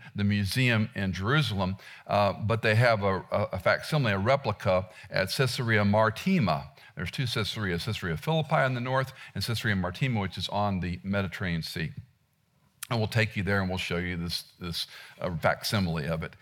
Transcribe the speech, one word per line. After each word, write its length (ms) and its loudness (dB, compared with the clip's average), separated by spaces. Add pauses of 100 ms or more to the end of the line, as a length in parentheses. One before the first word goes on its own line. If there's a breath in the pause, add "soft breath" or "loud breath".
(140 loud breath)
the 100 -2
museum 680 2
in 200 -2
Jerusalem, 640 0 (280 loud breath)
uh, 280 2
but 280 -2
they 140 4
have 260 6
a, 300 0
a, 220 0
a 60 -4
facsimile, 540 2
a 60 0
replica 720 2 (200 loud breath)
at 220 0
Caesarea 540 2
Maritima. 840 2 (260 loud breath)
There's 160 -6
two 140 -2
Caesarea, 540 -2
Caesarea 380 -4
Philippi 480 2
in 80 0
the 80 -4
north 320 -2 (200 loud breath)
and 100 -4
Caesarea 320 0
Maritima, 440 0
which 180 -2
is 120 -4
on 320 0
the 220 -4
Mediterranean 600 -2
Sea. 280 -6 (1000)
And 80 0
we'll 80 0
take 280 0
you 60 -2
there 200 0
and 80 0
we'll 100 -2
show 180 -2
you 180 -2
this, 280 -6 (160)
this, 260 -6 (340 loud breath)
uh, 120 -4 (100)
facsimile 640 0
of 160 -2
it. 200 -8